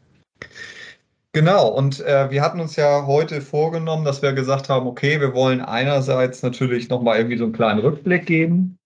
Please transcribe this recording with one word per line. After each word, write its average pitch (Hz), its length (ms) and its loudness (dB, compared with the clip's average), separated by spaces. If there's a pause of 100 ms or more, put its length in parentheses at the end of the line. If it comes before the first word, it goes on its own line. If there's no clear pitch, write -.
(1300)
Genau, 170 360 4
und, 135 320 0
äh, 135 300 2
wir 139 100 0
hatten 156 200 0
uns 160 160 -8
ja 143 280 2
heute 151 360 0
vorgenommen, 160 640 -2
dass 139 180 -2
wir 139 100 0
gesagt 135 360 -2
haben, 127 180 0
okay, 143 340 0
wir 131 140 0
wollen 127 260 2
einerseits 131 840 -2
natürlich 123 460 -2
nochmal 117 300 2
irgendwie 117 180 0
so 117 80 -2
einen 110 80 -2
kleinen 107 280 2
Rückblick 160 460 0
geben 170 600 0